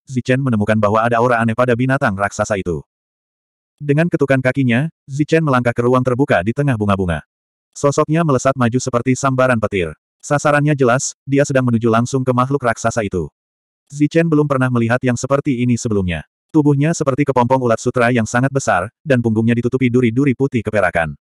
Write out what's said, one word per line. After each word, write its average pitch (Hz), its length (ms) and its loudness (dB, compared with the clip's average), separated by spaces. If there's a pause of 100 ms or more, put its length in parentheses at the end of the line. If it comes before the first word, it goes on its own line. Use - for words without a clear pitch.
Zichen 127 400 -2
menemukan 107 320 0
bahwa 107 240 2
ada 117 160 0
aura 120 240 2
aneh 113 160 0
pada 127 160 2
binatang 131 400 2
raksasa 101 480 -2
itu. 80 240 -4 (960)
Dengan 147 320 0
ketukan 135 320 0
kakinya, 139 480 0 (160)
Zichen 151 320 0
melangkah 123 320 0
ke 117 80 -4
ruang 127 240 2
terbuka 123 400 0
di 113 80 0
tengah 143 240 0
bunga-bunga. 95 480 -2 (520)
Sosoknya 151 500 0
melesat 131 320 0
maju 117 220 0
seperti 120 340 0
sambaran 127 460 0
petir. 92 340 -2 (240)
Sasarannya 147 560 0
jelas, 131 480 0
dia 139 240 0
sedang 131 160 0
menuju 117 240 0
langsung 120 400 0
ke 127 80 2
makhluk 131 300 0
raksasa 113 420 -2
itu. 85 240 -6 (560)
Zichen 147 400 0
belum 147 240 2
pernah 131 160 0
melihat 120 380 0
yang 123 100 0
seperti 131 480 -2
ini 123 160 2
sebelumnya. 92 480 -4 (240)
Tubuhnya 147 400 2
seperti 147 320 -2
kepompong 131 380 2
ulat 117 180 0
sutra 120 320 0
yang 117 160 0
sangat 127 240 0
besar, 104 400 -2 (160)
dan 123 160 2
punggungnya 113 320 0
ditutupi 120 380 0
duri-duri 127 420 2
putih 135 300 -2
keperakan. 87 580 -2